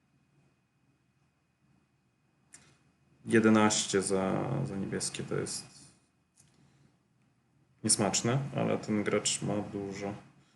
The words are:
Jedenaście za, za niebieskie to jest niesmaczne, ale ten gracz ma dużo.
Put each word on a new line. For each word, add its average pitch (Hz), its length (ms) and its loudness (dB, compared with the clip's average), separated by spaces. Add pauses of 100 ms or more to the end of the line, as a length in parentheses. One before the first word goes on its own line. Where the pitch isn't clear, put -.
(3250)
Jedenaście 110 760 6
za, 95 480 0 (160)
za 98 100 -6
niebieskie 95 460 -6
to - 120 -6
jest - 380 -6 (2000)
niesmaczne, 113 540 0 (180)
ale 110 220 0
ten 104 260 -2
gracz - 380 -2
ma 104 140 -2
dużo. 101 580 -8 (420)